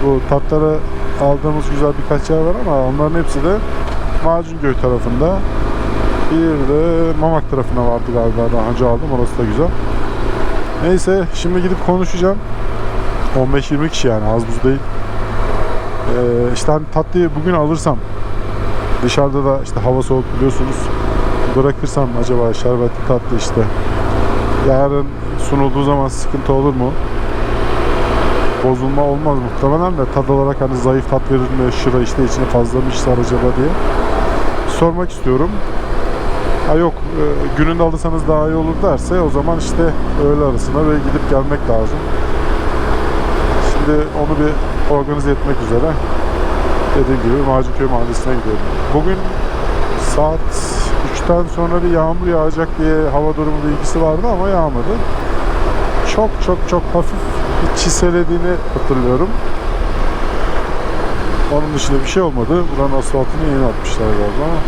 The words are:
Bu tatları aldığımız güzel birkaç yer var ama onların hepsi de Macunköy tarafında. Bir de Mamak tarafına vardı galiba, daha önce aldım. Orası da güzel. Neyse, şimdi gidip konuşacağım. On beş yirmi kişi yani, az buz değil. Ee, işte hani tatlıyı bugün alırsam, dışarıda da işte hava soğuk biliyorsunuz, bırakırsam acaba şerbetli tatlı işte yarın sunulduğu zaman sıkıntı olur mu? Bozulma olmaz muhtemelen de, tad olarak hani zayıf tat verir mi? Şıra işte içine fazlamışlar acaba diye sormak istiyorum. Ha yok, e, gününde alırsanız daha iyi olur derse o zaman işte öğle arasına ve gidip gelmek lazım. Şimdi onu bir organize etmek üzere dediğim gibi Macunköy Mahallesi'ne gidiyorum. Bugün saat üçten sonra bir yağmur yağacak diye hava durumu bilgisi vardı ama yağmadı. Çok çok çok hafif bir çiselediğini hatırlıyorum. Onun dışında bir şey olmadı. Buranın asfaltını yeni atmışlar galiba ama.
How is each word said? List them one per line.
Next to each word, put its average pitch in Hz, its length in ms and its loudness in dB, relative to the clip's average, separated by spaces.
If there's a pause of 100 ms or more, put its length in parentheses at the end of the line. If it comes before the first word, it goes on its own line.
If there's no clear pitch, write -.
Bu 135 140 2 (100)
tatları 156 480 0 (440)
aldığımız 143 500 0
güzel 143 220 0 (100)
birkaç 143 260 0
yer 160 80 2
var 160 180 2 (100)
ama 139 220 0
onların 147 320 0
hepsi 120 240 0
de 202 140 2 (680)
Macunköy 160 480 0
tarafında. 123 640 0 (920)
Bir 156 420 2
de 165 460 2
Mamak 156 320 0
tarafına 123 360 0
vardı 117 260 0
galiba, 117 440 0
daha 113 120 0
önce 120 160 0
aldım. 120 240 0 (100)
Orası 120 180 0
da 123 60 -2
güzel. 120 240 0 (1160)
Neyse, 185 500 2
şimdi 180 280 0
gidip 180 240 0
konuşacağım. 185 520 2 (1040)
On 131 140 2
beş 139 180 0
yirmi 151 180 0
kişi - 180 -2
yani, 110 180 0
az 113 220 0
buz - 160 0
değil. 135 160 2
Ee, - 1700 0
işte - 180 0
hani 151 220 0
tatlıyı 165 360 0 (120)
bugün 175 120 0
alırsam, 156 440 0 (1080)
dışarıda 139 420 0
da 135 180 0
işte - 160 -4
hava 127 220 0
soğuk 127 240 0 (100)
biliyorsunuz, 131 400 0 (800)
bırakırsam 135 520 0 (140)
acaba 117 320 2
şerbetli 120 540 0
tatlı 120 300 0
işte 113 240 0 (1080)
yarın 139 380 2 (420)
sunulduğu 139 340 2
zaman 139 240 2
sıkıntı 135 460 -2
olur 135 200 2
mu? 127 180 -2 (1700)
Bozulma 135 400 2
olmaz 143 360 0
muhtemelen 151 580 0
de, 131 180 -2
tad 135 140 0
olarak 139 320 0
hani 131 160 -2
zayıf 131 320 0
tat 135 120 0 (100)
verir 135 80 2
mi? 127 340 0 (100)
Şıra 127 180 2
işte 120 220 0
içine 123 220 0
fazlamışlar 123 680 0
acaba 120 440 0
diye 139 120 2 (1120)
sormak 170 320 0
istiyorum. 131 380 0 (1160)
Ha 151 80 4
yok, 165 180 2
e, 156 300 -2 (340)
gününde 165 260 2
alırsanız 160 440 -2
daha 151 200 0
iyi 160 80 -2
olur 160 180 -2 (100)
derse 190 380 0
o 156 80 0
zaman 143 300 0
işte - 240 -2 (400)
öğle 143 220 2
arasına 139 440 0
ve 151 40 2
gidip 143 360 0
gelmek 135 400 0
lazım. - 280 2 (1700)
Şimdi 147 260 2 (200)
onu 147 220 0
bir 151 120 2 (440)
organize 143 360 0
etmek 139 240 0 (100)
üzere 127 260 0 (1040)
dediğim 131 260 2
gibi 135 280 0
Macunköy 131 380 2
Mahallesi'ne 117 480 0
gidiyorum. 107 260 0 (320)
Bugün 180 240 2 (960)
saat 151 240 0 (760)
üçten 175 300 0 (120)
sonra 175 280 0
bir 175 60 2
yağmur 165 380 0
yağacak 160 400 0 (120)
diye 156 300 0
hava 147 260 0
durumu 151 220 -2 (100)
bilgisi 151 340 0
vardı 160 300 0
ama 190 180 0
yağmadı. 156 440 0 (1200)
Çok 214 140 2 (160)
çok 185 120 0 (120)
çok 175 140 0 (100)
hafif 170 260 0 (420)
bir - 160 0
çiselediğini 170 760 0 (200)
hatırlıyorum. 127 560 0 (2250)
Onun 151 220 0
dışında 135 280 2
bir - 40 0
şey 190 160 0
olmadı. 151 400 0 (140)
Buranın 139 220 2
asfaltını 131 440 0 (100)
yeni 135 120 2
atmışlar 113 400 0
galiba 104 400 2
ama. - 220 0